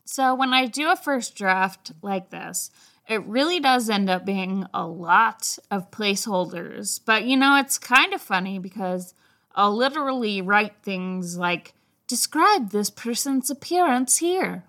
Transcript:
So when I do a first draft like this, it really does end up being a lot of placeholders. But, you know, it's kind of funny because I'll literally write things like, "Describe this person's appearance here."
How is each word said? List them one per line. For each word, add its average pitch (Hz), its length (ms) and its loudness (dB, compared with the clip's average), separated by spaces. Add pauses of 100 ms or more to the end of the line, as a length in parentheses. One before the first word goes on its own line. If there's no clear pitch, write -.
So 262 320 0
when 254 180 0
I 262 120 4
do 294 260 -2
a 381 40 4
first 269 400 -4
draft 190 560 0 (100)
like 196 300 -6
this, 170 400 -8 (360)
it 214 160 -2
really 285 380 0
does 247 280 4
end 196 200 2
up 185 160 0
being 190 480 -2
a 180 120 -2
lot 175 720 0 (140)
of 190 200 -6
placeholders. 196 1120 -4
But, 220 180 2
you 262 140 2
know, 277 200 6
it's 269 200 0
kind 320 340 2
of 392 100 -6
funny 190 380 -2
because 185 540 -6 (420)
I'll 208 220 4
literally 262 640 -2
write 208 400 0
things 185 560 -6
like, 175 360 -4 (340)
"Describe 302 640 2
this 208 180 -2
person's 247 600 -2
appearance 269 680 2
here." 311 520 -2